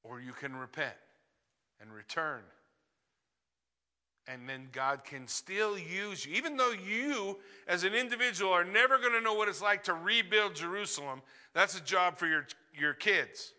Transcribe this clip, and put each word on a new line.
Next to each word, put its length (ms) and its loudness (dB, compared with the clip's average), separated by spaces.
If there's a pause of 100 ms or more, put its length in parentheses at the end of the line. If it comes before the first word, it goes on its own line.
Or 200 -12
you 100 -12
can 240 -8
repent 400 -6 (840)
and 120 -18
return. 480 -4 (1900)
And 200 -12
then 240 -10
God 320 -2
can 240 -12
still 500 -2
use 480 -6
you. 100 -8
Even 200 -2
though 160 4
you, 680 -4 (280)
as 160 0
an 100 2
individual, 600 2
are 100 6
never 340 6
gonna 220 4
know 140 2
what 160 2
it's 120 -6
like 220 2
to 100 0
rebuild 600 2
Jerusalem, 680 -4 (320)
that's 240 4
a 40 -8
job 360 2
for 100 0
your, 200 2 (260)
your 200 0
kids. 640 0